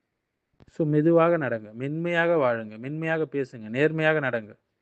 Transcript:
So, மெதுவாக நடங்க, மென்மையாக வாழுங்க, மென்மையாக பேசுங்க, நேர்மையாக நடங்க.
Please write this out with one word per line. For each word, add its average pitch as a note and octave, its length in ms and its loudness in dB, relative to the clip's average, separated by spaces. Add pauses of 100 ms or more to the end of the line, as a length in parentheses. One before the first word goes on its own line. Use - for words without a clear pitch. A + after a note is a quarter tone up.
(720)
So, E3 160 -2
மெதுவாக E3 520 4
நடங்க, A2+ 340 -4
மென்மையாக E3 640 -2
வாழுங்க, A2+ 420 0
மென்மையாக D#3 540 -4
பேசுங்க, B2+ 360 -8
நேர்மையாக D#3 520 2
நடங்க. A#2+ 300 -4 (320)